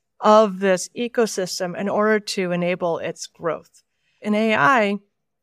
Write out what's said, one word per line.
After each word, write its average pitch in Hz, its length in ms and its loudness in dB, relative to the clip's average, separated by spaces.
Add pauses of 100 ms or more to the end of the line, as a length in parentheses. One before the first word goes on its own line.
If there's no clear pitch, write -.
(200)
of 214 400 4
this 190 380 0
ecosystem 202 800 -4
in 202 100 -6
order 214 320 2
to 190 320 -6
enable 175 460 -2
its 143 300 -10
growth. - 560 -8 (380)
In 208 140 -4
A 220 200 0
I, 214 440 2 (420)